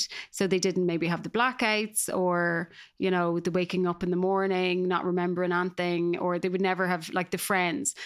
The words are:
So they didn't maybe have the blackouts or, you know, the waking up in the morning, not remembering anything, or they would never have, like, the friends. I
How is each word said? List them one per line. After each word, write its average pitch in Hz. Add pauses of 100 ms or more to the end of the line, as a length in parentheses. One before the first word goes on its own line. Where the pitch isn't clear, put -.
(320)
So 196
they 185
didn't 180
maybe 170
have 170
the 165
blackouts 220
or, 175 (300)
you 185
know, 175
the 175
waking 180
up 175
in 180
the 185
morning, 185
not 180
remembering 180
anything, 175
or 175
they 185
would 185
never 185
have, 175
like, 180
the 185
friends. 175
I -